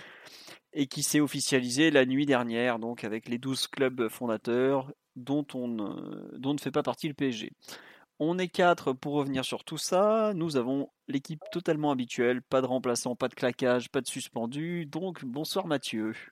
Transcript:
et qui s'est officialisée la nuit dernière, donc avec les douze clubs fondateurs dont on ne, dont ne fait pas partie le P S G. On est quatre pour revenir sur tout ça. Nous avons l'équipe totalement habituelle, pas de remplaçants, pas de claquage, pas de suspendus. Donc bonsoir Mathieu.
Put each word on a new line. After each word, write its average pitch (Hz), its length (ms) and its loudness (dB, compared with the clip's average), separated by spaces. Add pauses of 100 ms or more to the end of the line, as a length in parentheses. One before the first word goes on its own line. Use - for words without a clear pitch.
(720)
et 143 140 0
qui 147 160 -4
s'est - 160 4
officialisée 135 720 2
la 135 160 6
nuit 135 180 2
dernière, 120 540 2
donc 117 240 -6
avec 113 260 -6
les 120 80 -2
douze 131 300 -4
clubs 127 400 0
fondateurs 127 840 0 (240)
dont 143 380 -2
on 123 140 -4
ne, 104 720 -8
dont 139 160 -2
ne 143 40 -4
fait 135 120 -4
pas 147 100 2
partie 127 260 -4
le 143 60 -4
P 139 140 0
S 120 80 0
G. - 160 -10 (680)
On 170 200 0
est 185 80 0
quatre 170 460 4
pour 143 200 -4
revenir 135 320 0
sur - 180 -4
tout 156 140 -8
ça. 214 560 2
Nous 160 240 0
avons 131 320 0 (180)
l'équipe 139 440 -4
totalement 151 400 0
habituelle, 123 500 2
pas 135 200 2
de 131 40 0
remplaçants, 123 500 0
pas 131 120 -2
de - 80 -6
claquage, 123 560 2
pas 135 100 0
de 127 60 -10
suspendus. 147 800 -4
Donc 165 360 -6
bonsoir 151 440 -4
Mathieu. 113 460 0 (180)